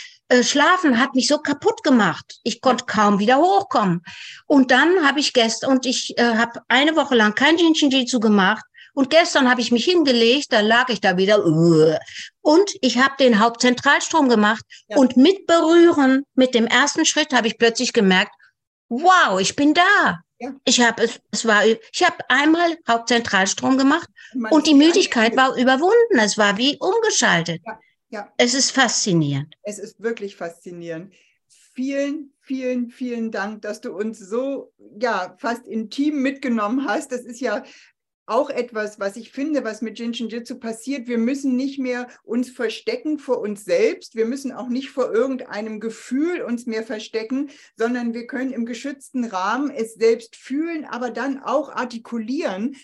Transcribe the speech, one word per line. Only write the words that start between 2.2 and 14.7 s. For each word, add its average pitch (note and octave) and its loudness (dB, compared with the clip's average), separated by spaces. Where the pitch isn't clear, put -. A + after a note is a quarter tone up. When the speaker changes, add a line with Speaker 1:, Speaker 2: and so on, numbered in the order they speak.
Speaker 1:
Ich - -6
konnte B3 0
Speaker 2:
Ja. - -6
Speaker 1:
kaum G#3 2
wieder A#3 2
hochkommen. D#4+ 0
Und C4+ 4
dann D#4 4
habe C#4 0
ich - -2
gest-, A3+ 0
und C4 0
ich, - -6
äh, A#3+ 2
habe A#3 -4
eine C#4+ 2
Woche C4+ 0
lang G#3 4
kein D#4 2
Jinshin D#4+ 4
Jitsu B3+ 0
gemacht. G#3 2
Und C#4 0
gestern D#4 4
habe B3 2
ich A#3 -2
mich A#3 2
hingelegt, C#4 2
da A3+ 4
lag A#3 2
ich G#3 -4
da F#3 2
wieder, G3+ 4
uh. D#3+ 4
Und F4 4
ich A#3 0
habe C4+ 2
den B3 4
Hauptzentralstrom B3+ 2
gemacht. G#3+ 2